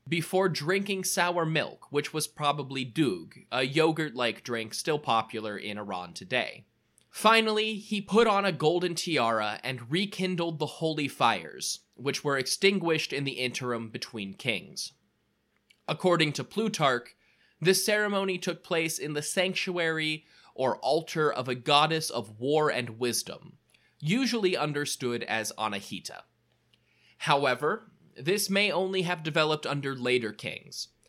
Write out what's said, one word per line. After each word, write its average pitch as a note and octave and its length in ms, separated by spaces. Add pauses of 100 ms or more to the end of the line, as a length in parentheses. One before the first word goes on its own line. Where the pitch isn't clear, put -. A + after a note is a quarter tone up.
before F3 400
drinking F#3+ 540
sour F3 420
milk, D#3 460
which C#3+ 220
was D#3 160
probably C#3 560
doog, A2 480 (180)
a B2+ 140
yogurt-like C#3 800
drink A2+ 280
still D3+ 280
popular A2 560
in G#2 220
Iran F#2 340
today. G#2 520 (460)
Finally, A3 640
he G#3 260
put A3+ 280
on G3+ 160
a F#3+ 80
golden E3+ 420
tiara A2+ 720
and A#2+ 260
rekindled F3 720
the D#3 60
holy D3+ 420
fires, F#2+ 720 (160)
which C3+ 260
were C#3 160
extinguished E3 720
in C#3 120
the C#3 80
interim A#2+ 580
between G#2+ 440
kings. - 580 (960)
According D#3+ 460
to D3+ 100
Plutarch, D#3 720 (440)
this F#3 240
ceremony G3+ 540
took F3 240
place E3 360
in D3+ 160
the D3 80
sanctuary E3 1040 (300)
or B2+ 240
altar D#3 540
of B2+ 160
a B2+ 80
goddess D3+ 540
of G#2+ 280
war D3 320
and A#2 300
wisdom, - 540 (440)
usually G#3 580
understood C#3+ 680
as A2 340
Anahita. G2+ 640 (960)
However, C#3 680 (340)
this F#3+ 320
may G3 220
only F#3+ 300
have E3+ 200
developed D3+ 420
under C3+ 300
later B2 380
kings. - 560 (200)